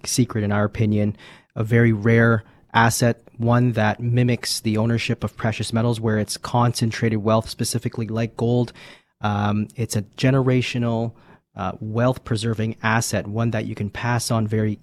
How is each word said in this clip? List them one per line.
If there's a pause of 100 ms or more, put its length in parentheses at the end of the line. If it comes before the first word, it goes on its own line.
secret,
in
our
opinion. (380)
A
very
rare (280)
asset, (140)
one
that
mimics
the
ownership
of
precious
metals,
where
it's
concentrated
wealth,
specifically
like
gold. (480)
Um,
it's
a
generational, (420)
uh,
wealth-preserving
asset,
one
that
you
can
pass
on
very